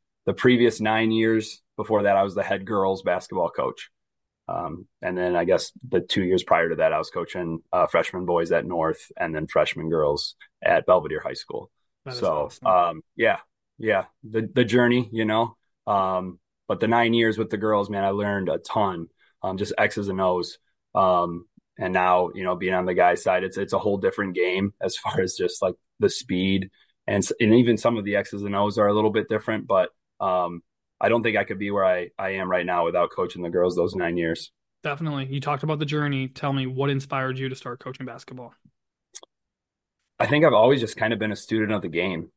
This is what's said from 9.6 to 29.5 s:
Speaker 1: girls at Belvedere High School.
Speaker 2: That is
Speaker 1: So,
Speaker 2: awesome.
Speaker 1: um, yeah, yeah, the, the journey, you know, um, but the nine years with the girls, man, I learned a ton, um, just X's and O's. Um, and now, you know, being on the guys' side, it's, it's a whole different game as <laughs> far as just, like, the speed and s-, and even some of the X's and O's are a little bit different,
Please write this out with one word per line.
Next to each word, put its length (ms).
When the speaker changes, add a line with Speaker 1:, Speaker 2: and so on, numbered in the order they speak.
Speaker 1:
girls 460
at 220
Belvedere 360
High 120
School. 360
Speaker 2:
That 120
is 120
Speaker 1:
So, 20
Speaker 2:
awesome. 420
Speaker 1:
um, 280
yeah, 220
yeah, 280
the, 300
the 100
journey, 480
you 140
know, 320
um, 540
but 120
the 80
nine 260
years 240
with 120
the 80
girls, 320
man, 160
I 60
learned 380
a 100
ton, 480
um, 140
just 200
X's 300
and 140
O's. 360
Um, 500
and 160
now, 400
you 100
know, 120
being 180
on 120
the 80
guys' 280
side, 220
it's, 140
it's 160
a 60
whole 180
different 380
game 460
as 160
<laughs> 0
far 240
as 140
just, 260
like, 140
the 100
speed 600
and 180
s-, 160
and 160
even 220
some 200
of 80
the 100
X's 280
and 120
O's 220
are 100
a 60
little 180
bit 180
different, 380